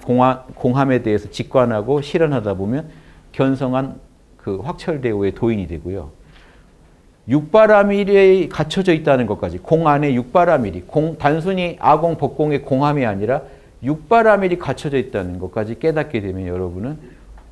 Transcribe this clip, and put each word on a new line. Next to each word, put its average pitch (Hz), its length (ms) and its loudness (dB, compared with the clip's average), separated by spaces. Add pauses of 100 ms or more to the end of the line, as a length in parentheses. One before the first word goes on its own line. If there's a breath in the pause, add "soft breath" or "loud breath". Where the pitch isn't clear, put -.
공하-, 127 400 2 (120)
공함에 131 480 0
대해서 104 260 -2
직관하고 120 720 0
실현하다 143 540 0
보면 120 340 -4 (420 loud breath)
견성한 131 680 -2 (380)
그 98 220 -6
확철대오의 123 760 -4
도인이 107 340 -2
되고요. 82 440 -10 (1160 soft breath)
육바라밀이 196 1200 4
갖춰져 170 440 -2
있다는 147 320 2
것까지, 92 320 -4
공 160 300 0
안에 147 260 2
육바라밀이, 123 760 0
공, 156 300 -2
단순히 170 600 -2
아공, 156 380 2
법공의 147 460 -2
공함이 143 420 0
아니라 107 360 -2 (400 loud breath)
육바라밀이 190 760 2
갖춰져 139 400 -4
있다는 92 420 -4
것까지 107 400 -6
깨닫게 151 420 -2
되면 95 260 -6
여러분은 92 500 -6 (540 loud breath)